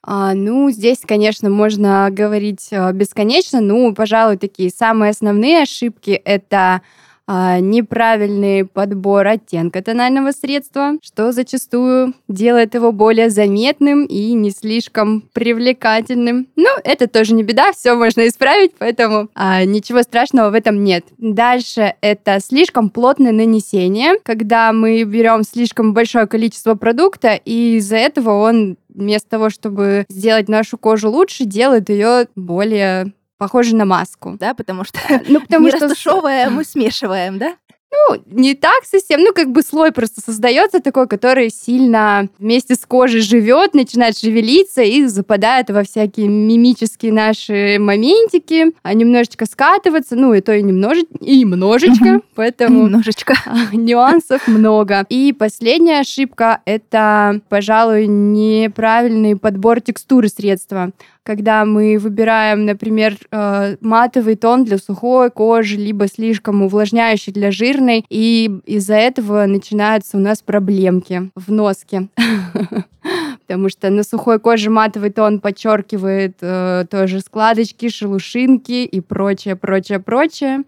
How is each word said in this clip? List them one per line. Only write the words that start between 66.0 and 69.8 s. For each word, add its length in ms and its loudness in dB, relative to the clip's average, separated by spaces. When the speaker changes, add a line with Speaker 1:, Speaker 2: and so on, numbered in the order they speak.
Speaker 1:
слишком 560 -2
увлажняющий 680 -2
для 200 -2
жирной, 580 0
и 400 0
из-за 300 -2
этого 500 0
начинаются 720 -2